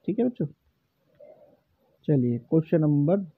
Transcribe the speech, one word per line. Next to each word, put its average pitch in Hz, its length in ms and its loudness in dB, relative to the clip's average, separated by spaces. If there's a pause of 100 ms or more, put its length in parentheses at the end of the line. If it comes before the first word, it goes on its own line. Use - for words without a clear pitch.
ठीक - 120 -4
है 123 60 0
बच्चों, 127 200 -4 (1600)
चलिए 123 320 2
question 160 420 0
number 151 420 0 (140)